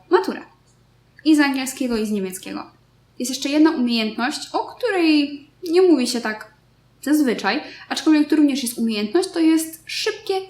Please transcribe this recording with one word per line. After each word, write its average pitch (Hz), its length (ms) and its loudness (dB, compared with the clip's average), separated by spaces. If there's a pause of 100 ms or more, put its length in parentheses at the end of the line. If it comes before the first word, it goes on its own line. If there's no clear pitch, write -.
maturę. - 320 0 (840)
I 311 100 6
z 294 40 4
angielskiego, 262 580 -2
i 214 80 -2
z 208 60 -4
niemieckiego. - 520 -6 (560)
Jest 254 120 -6
jeszcze 262 180 -6
jedna 311 220 4
umiejętność, 233 840 -4
o 427 60 0
której 330 880 0 (160)
nie 349 180 2
mówi 294 260 4
się 240 140 -4
tak 214 340 -8 (460)
zazwyczaj, 262 600 0 (280)
aczkolwiek 294 400 2
to 311 60 4
również 285 280 2
jest 226 140 -6
umiejętność, 226 520 0
to 339 100 -6
jest 320 460 2
szybkie - 480 -6 (160)